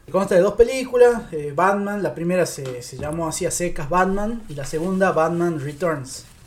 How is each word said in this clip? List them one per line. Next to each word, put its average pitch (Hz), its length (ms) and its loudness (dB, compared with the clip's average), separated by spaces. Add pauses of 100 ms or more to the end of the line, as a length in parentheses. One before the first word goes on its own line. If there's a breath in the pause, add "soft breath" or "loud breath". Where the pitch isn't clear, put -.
(120)
Consta 196 240 2
de 175 60 8
dos 202 140 4
películas, 247 760 4
eh, 147 240 -6
Batman, 202 480 0
la 160 100 -2
primera 170 320 0
se, 131 360 -8
se - 160 -14
llamó 156 320 -4
así 175 160 -4
a 160 60 -2
secas 170 380 -4
Batman, 196 600 0
y 147 60 -12
la 139 100 -8
segunda 185 480 0
Batman 165 480 2
Returns. 143 640 -6 (220)